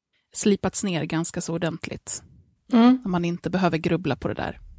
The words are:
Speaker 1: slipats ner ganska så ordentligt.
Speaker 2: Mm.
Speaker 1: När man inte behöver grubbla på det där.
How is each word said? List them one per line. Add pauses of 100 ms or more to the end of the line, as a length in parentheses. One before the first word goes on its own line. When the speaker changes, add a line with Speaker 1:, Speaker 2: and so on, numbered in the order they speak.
(320)
Speaker 1:
slipats
ner
ganska
så
ordentligt. (500)
Speaker 2:
Mm.
Speaker 1:
När
man
inte
behöver
grubbla
på
det
där. (180)